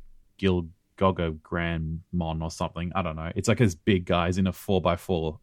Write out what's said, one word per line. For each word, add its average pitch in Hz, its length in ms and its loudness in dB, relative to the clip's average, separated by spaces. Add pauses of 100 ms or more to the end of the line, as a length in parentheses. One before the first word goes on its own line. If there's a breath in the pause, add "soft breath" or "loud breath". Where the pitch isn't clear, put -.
(400)
Gilgogo 87 1040 0
Grandmon 82 1000 -4
or 80 100 -4
something. 85 440 -6
I 95 60 2
don't 82 140 -4
know. 80 200 -6
It's, 98 120 -2
like, 110 120 2
this 98 160 4
big 92 300 2
guy. 87 220 2
He's 90 100 0
in 95 100 2
a 90 60 2
four-by-four, 85 880 0